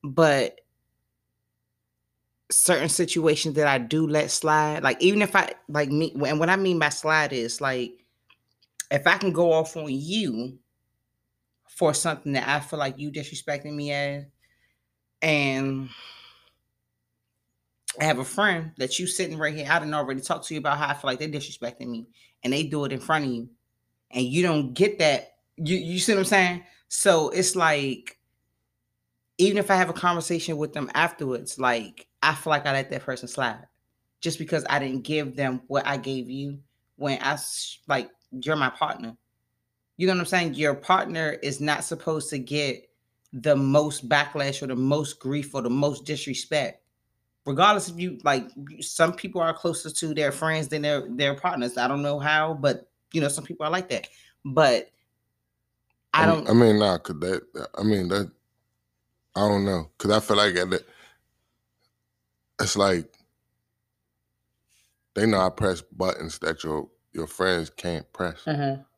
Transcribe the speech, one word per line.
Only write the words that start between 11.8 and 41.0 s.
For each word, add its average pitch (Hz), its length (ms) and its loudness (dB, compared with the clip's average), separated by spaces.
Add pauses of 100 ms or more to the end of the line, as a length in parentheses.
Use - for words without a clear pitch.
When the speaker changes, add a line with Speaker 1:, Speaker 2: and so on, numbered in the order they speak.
Speaker 1:
something 147 400 -4
that 131 140 -2
I 143 120 2
feel 151 200 -10
like 135 200 -4
you 147 120 -10
disrespecting 147 640 -10
me 147 180 -6
as, 143 340 -4 (960)
and 135 680 0 (2000)
I - 40 0
have 151 160 2
a 131 60 -4
friend 170 520 -2
that 131 220 -4
you 180 80 -4
sitting 165 300 -4
right 151 180 -2
here, 147 140 -8
I 165 100 4
done 151 140 -6
already 135 280 -4
talked - 260 -6
to 165 60 -8
you 156 60 -4
about 147 180 0
how 147 120 4
I 143 40 4
feel 139 160 -2
like 127 100 -2
they 151 100 -4
disrespecting 131 580 -10
me, 117 200 -8 (360)
and 127 100 2
they 151 100 2
do 147 220 -2
it 135 60 -2
in 131 80 -4
front 151 260 0
of 131 60 -2
you, 117 180 -6 (640)
and 127 140 0
you 143 180 2
don't 151 300 0
get 202 260 2
that. 151 360 0 (220)
You, 165 200 0
you 175 220 -4
see 214 140 2
what 196 60 4
I'm 190 60 2
saying? 180 380 2 (240)
So 160 420 4
it's 180 260 0
like, 147 640 0 (1200)
even 196 180 6
if 202 140 0
I 196 40 6
have 185 140 2
a 165 40 -4
conversation 170 640 -2
with 147 160 -6
them 143 200 -8
afterwards, 143 640 -2
like, 120 500 -2 (160)
I 151 100 4
feel 151 180 -4
like 143 140 2
I 143 60 0
let 135 180 -2
that 135 140 -8
person 127 240 -8
slide 117 400 -6 (540)
just - 180 -4
because 156 300 -4
I 143 100 2
didn't 135 220 -4
give 151 340 -4
them 127 320 -4
what 135 180 -2
I 143 120 -2
gave 127 320 -8
you 139 300 -10 (360)
when 139 260 -4
I 139 120 0
s-, - 540 -10
like, 135 220 -2 (220)
you're 131 240 -2
my 135 140 0
partner. 117 480 -6 (800)
You 180 100 2
know 190 60 4
what 180 80 2
I'm 170 60 -2
saying? 175 260 0
Your 143 200 0
partner 165 720 0